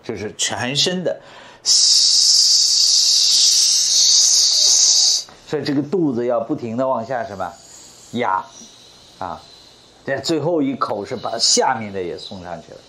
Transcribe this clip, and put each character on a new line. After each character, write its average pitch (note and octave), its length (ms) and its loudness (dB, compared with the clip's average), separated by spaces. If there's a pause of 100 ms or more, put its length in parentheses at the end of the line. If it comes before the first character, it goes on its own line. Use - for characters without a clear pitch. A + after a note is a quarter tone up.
就 A2+ 120 -8
是 G2+ 220 -8
全 A#2 360 -4
身 F3+ 300 -2
的。 - 160 -4 (440)
所 - 4000 2
以 C3 40 -6
这 D3 100 -2
个 C#3+ 80 2
肚 D3 320 0
子 A#2+ 120 -2
要 A#2+ 140 0
不 C3+ 160 -4
停 A#2 220 -6
地 C3 100 0
往 A#2+ 160 -2
下 A#2+ 200 -6
什 G2+ 120 -10
么？ F2+ 160 -8 (600)
压， A2+ 320 0 (760)
啊， F2 220 -10 (640)
这 C3 140 -4
最 D#3+ 180 -2
后 D#3 240 0
一 C3+ 140 -2
口 G2+ 300 -4
是 B2 100 -8
把 A2+ 220 -6
下 - 380 2
面 G#2+ 180 -8
的 F#2+ 100 -4
也 E2 140 -6
送 F#2 260 -14
上 F2 180 -12
去 - 120 -20
了 - 160 -20